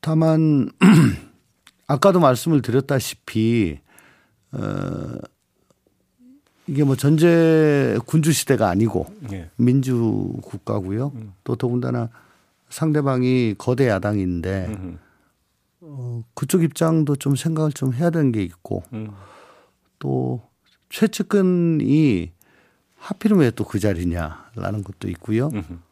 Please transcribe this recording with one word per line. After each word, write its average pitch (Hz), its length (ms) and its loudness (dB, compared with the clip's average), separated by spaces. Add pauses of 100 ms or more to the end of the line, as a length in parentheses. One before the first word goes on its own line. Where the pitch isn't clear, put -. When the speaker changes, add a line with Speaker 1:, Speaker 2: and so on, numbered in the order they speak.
Speaker 1:
다만 160 680 2 (100)
<clears throat> - 1080 2
아까도 180 320 4
말씀을 143 420 4
드렸다시피, 113 1160 0 (720)
어, - 80 -10 (2000)
이게 147 160 0
뭐 135 120 2
전제 156 1080 4
군주 156 260 2
시대가 113 380 2
아니고 98 380 0 (240)
Speaker 2:
예. 90 240 -12
Speaker 1:
민주 120 800 0 (100)
국가고요. 107 720 -6
Speaker 2:
음. 107 180 -16 (100)
Speaker 1:
또 123 120 -4
더군다나 123 540 -4 (600)
상대방이 127 880 0
거대 127 300 0
야당인데, 95 800 -2
Speaker 2:
음흠. 92 300 -10 (840)
Speaker 1:
어, 123 420 -12 (120)
그쪽 165 280 0
입장도 160 520 0
좀 139 200 -2
생각을 156 360 -2
좀 135 220 -4
해야 165 180 0
되는 156 200 2
게 110 120 -2
있고, 92 400 -8 (100)
Speaker 2:
음. 107 160 -10 (880)
Speaker 1:
또 127 440 -6 (480)
최측근이 156 1400 0 (680)
하필이면 - 460 0
왜 120 80 4
또 113 120 -6
그 - 160 -4
자리냐라는 90 1040 -4
것도 98 260 -12
있고요. 113 440 -4
Speaker 2:
음흠. 101 100 -6 (280)